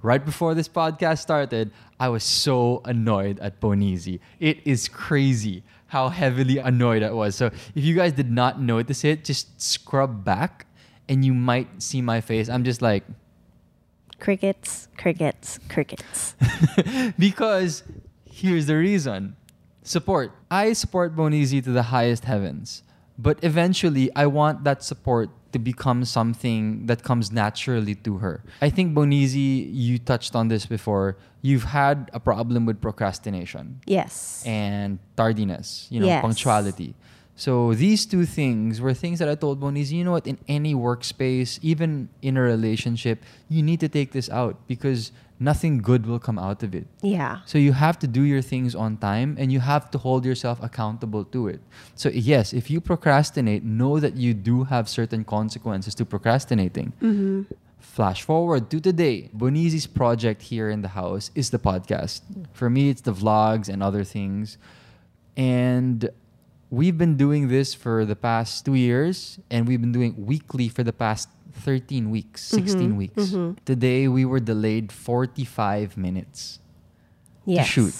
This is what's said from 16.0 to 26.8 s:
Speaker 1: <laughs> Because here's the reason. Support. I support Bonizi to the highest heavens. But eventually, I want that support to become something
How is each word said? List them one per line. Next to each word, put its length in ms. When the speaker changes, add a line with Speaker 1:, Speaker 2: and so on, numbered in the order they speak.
Speaker 1:
<laughs> 420
Because 640
here's 380
the 100
reason. 600
Support. 500
I 240
support 420
Bonizi 480
to 80
the 120
highest 420
heavens. 560
But 240
eventually, 720
I 120
want 380
that 200
support 460
to 60
become 460
something 840